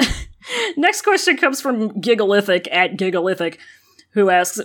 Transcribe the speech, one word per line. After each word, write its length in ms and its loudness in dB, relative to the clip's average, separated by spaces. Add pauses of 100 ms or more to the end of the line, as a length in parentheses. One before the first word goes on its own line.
(360)
<laughs> 420 -8
next 240 0
question 340 2
comes 240 -2
from 400 -4
Gigalithic, 720 2
at 240 0
Gigalithic, 640 -2 (560)
who 160 4
asks, 340 2